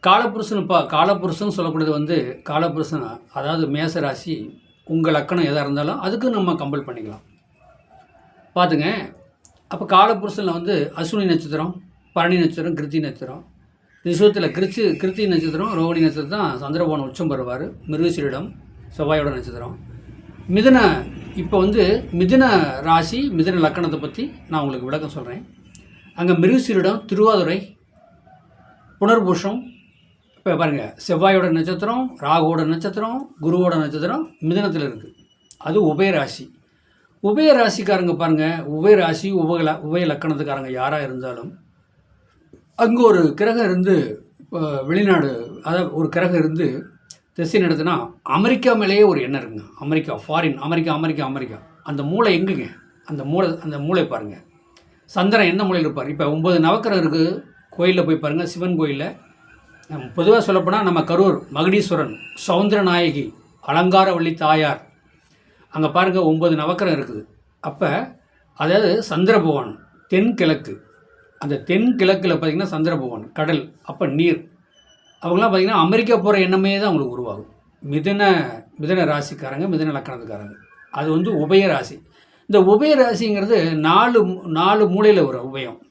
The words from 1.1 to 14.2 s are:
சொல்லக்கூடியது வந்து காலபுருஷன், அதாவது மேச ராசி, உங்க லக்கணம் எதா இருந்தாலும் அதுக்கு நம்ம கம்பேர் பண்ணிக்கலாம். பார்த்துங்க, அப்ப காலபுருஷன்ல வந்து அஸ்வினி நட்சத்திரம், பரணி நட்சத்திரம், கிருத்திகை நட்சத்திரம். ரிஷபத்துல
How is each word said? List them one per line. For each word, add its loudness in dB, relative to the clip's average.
சொல்லக்கூடியது -2
வந்து -2
காலபுருஷன், -4
அதாவது -4
மேச -4
ராசி, -6
உங்க 0
லக்கணம் 0
எதா -2
இருந்தாலும் -4
அதுக்கு -2
நம்ம 0
கம்பேர் -6
பண்ணிக்கலாம். -14
பார்த்துங்க, 2
அப்ப -8
காலபுருஷன்ல 2
வந்து -2
அஸ்வினி -4
நட்சத்திரம், -2
பரணி 2
நட்சத்திரம், -2
கிருத்திகை -4
நட்சத்திரம். -10
ரிஷபத்துல 4